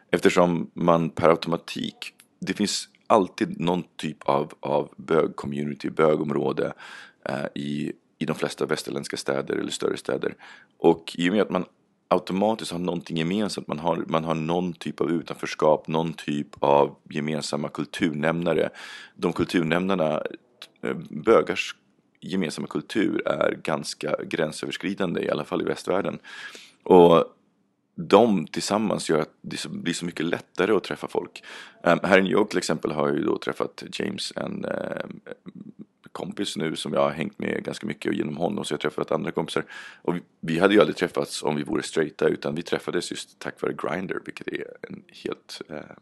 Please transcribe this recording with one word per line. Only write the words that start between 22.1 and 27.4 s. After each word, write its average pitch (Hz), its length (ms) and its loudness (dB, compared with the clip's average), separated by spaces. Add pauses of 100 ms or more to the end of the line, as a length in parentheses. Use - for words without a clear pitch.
gemensamma 82 460 -4
kultur 82 600 0
är 76 240 2 (120)
ganska 73 600 -4
gränsöverskridande, 82 960 -4
i - 80 -2
alla 71 140 -2
fall 85 180 -4
i 82 40 -2
västvärlden. 82 540 -2 (640)
Och 87 420 10 (680)